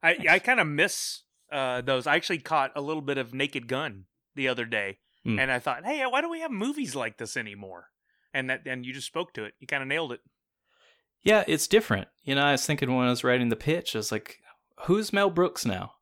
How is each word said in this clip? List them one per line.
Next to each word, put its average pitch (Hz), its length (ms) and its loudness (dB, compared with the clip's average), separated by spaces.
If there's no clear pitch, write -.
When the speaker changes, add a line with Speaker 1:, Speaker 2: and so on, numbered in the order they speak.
Speaker 1:
I, 170 140 4
Speaker 2:
Thanks. 160 160 2
Speaker 1:
I 185 80 8
kinda 233 260 2
miss, 156 560 -2
uh, 131 300 -2
those. 127 260 0
I 147 80 4
actually 170 240 0
caught 139 360 0
a 147 60 -4
little 151 220 -4
bit 139 140 -2
of 120 160 -6
Naked 135 340 -4
Gun 123 380 -4
the 135 120 -2
other 120 180 0
day, 104 340 -4
Speaker 2:
Hmm. 113 160 0
Speaker 1:
and 131 120 0
I 123 80 0
thought, 131 260 -4
"Hey, 269 200 -2
why 254 160 2
don't 339 100 -2
we 330 100 -6
have 320 100 -6
movies 240 440 -4
like 113 220 -4
this 113 180 -8
anymore?" 101 540 -10
And 131 160 -4
that, 131 180 -4
and 127 180 -8
you 127 80 -10
just 135 140 -10
spoke - 260 -6
to 110 100 -8
it. 104 160 -12
You 127 80 -18
kinda 139 180 -4
nailed 147 280 -4
it. - 80 -14
Speaker 2:
Yeah, 208 240 6
it's 151 200 0
different. 190 400 4
You 135 140 -2
know, 139 100 4
I 143 60 4
was 135 140 2
thinking 143 300 0
when 123 120 4
I - 20 4
was 123 140 0
writing 123 260 4
the 113 60 2
pitch, - 400 -2
I 113 40 0
was 110 120 -4
like, - 280 -6
"Who's 208 280 2
Mel 202 180 4
Brooks 175 360 0
now? 92 360 -4